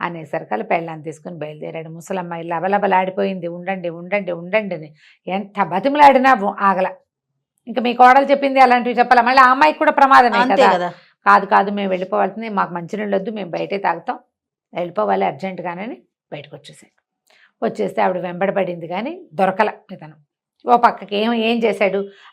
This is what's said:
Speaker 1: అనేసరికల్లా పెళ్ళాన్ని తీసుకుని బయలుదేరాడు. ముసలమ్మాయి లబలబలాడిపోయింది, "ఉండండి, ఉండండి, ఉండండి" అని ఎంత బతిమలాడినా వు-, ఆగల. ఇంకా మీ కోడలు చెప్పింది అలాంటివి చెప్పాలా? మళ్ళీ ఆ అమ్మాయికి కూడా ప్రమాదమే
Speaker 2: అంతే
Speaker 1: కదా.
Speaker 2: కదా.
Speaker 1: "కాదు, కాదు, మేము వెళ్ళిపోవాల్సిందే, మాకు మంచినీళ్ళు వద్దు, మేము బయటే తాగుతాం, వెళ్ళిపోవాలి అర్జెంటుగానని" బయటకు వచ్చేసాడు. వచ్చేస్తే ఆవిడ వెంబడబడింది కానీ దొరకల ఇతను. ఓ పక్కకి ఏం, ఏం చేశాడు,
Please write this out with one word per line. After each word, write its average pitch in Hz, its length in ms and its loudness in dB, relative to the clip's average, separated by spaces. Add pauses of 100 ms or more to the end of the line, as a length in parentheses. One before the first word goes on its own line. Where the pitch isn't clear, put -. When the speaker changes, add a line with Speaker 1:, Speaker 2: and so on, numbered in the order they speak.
Speaker 1:
అనేసరికల్లా 170 640 -8
పెళ్ళాన్ని 165 400 -4
తీసుకుని 165 340 -14
బయలుదేరాడు. 160 500 -12
ముసలమ్మాయి 170 560 -10
లబలబలాడిపోయింది, 190 1040 0
"ఉండండి, 175 400 -8
ఉండండి, 180 440 -6
ఉండండి" 185 420 -4
అని 156 200 -14 (340)
ఎంత 196 340 -4
బతిమలాడినా 262 720 4
వు-, 196 240 -4
ఆగల. 185 340 0 (760)
ఇంకా 233 140 -4
మీ 240 100 -2
కోడలు 254 320 6
చెప్పింది 277 360 2
అలాంటివి 247 380 4
చెప్పాలా? 240 240 4
మళ్ళీ 262 200 4
ఆ 254 80 8
అమ్మాయికి 302 280 4
కూడా 311 120 2
ప్రమాదమే 269 480 6
Speaker 2:
అంతే 247 240 2
Speaker 1:
కదా. 196 100 6
Speaker 2:
కదా. 175 200 -2 (340)
Speaker 1:
"కాదు, 202 200 4
కాదు, 202 240 2
మేము 202 200 -4
వెళ్ళిపోవాల్సిందే, 196 580 -2
మాకు 185 260 -4
మంచినీళ్ళు 196 420 -6
వద్దు, 185 140 -4
మేము 202 200 -10
బయటే 165 280 -6
తాగుతాం, 175 400 -6 (560)
వెళ్ళిపోవాలి 190 500 -4
అర్జెంటుగానని" 180 720 -8 (360)
బయటకు 147 240 -18
వచ్చేసాడు. - 420 -20 (640)
వచ్చేస్తే 220 380 -4
ఆవిడ 190 160 0
వెంబడబడింది 175 720 -4
కానీ 247 340 -8 (120)
దొరకల 190 380 0 (200)
ఇతను. 156 220 -20 (540)
ఓ 247 80 6
పక్కకి 208 400 0
ఏం, 220 160 0
ఏం 233 320 -2
చేశాడు, 196 440 0 (240)